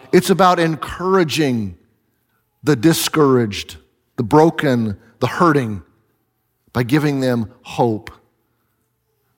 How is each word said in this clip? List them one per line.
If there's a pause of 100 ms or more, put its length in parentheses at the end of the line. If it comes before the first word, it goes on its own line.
(120)
It's
about
encouraging (840)
the
discouraged, (400)
the
broken, (220)
the
hurting (920)
by
giving
them (120)
hope. (1300)